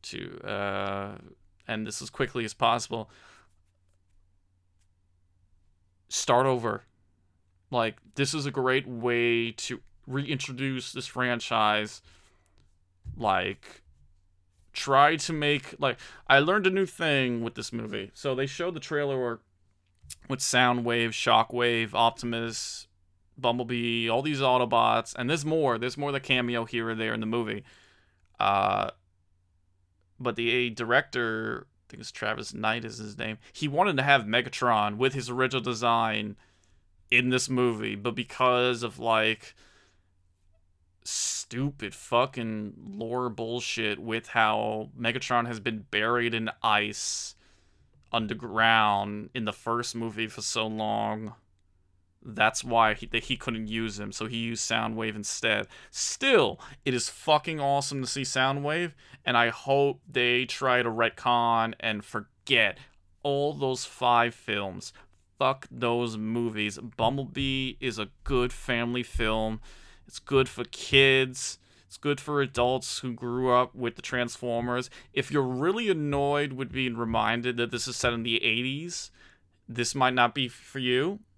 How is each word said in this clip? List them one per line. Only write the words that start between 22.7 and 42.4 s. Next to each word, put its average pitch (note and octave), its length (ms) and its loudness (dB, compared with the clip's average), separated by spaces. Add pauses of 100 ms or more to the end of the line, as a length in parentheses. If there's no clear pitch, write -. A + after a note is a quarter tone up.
Bumblebee, A#2+ 720 0
all A#2+ 120 2
these C#3+ 200 -2
Autobots, A#2 760 4
and B2 120 -4
there's D3+ 160 0
more. D3+ 320 2
There's B2 200 -4
more C#3+ 140 -2
that C3+ 120 -4
cameo A#2+ 420 0
here A2+ 240 -2
or A2+ 60 -2
there A2+ 180 -2
in A2+ 80 -2
the A2 40 -4
movie. A2 380 -2 (760)
Uh, G2 500 2 (1300)
but A#2+ 160 -2
the A#2 340 0
director, A#2 960 -2
I - 220 -20
think - 120 -18
it's - 100 -14
Travis G#2+ 420 -6
Knight A2+ 320 -2
is A2 140 -12
his G#2 180 -12
name, A2+ 220 -8 (120)
he - 160 -6
wanted D#3 300 2
to C3 60 0
have C#3 200 6
Megatron A2 760 2
with C3 160 2
his A#2+ 160 -6
original B2+ 320 0
design A2 760 0 (760)
in A#2+ 180 4
this B2+ 200 2
movie, A2+ 460 0
but G#2+ 200 -6
because B2 680 0
of, A2+ 160 -8
like, A2 560 0 (1500)
stupid - 880 -6
fucking A#2 840 0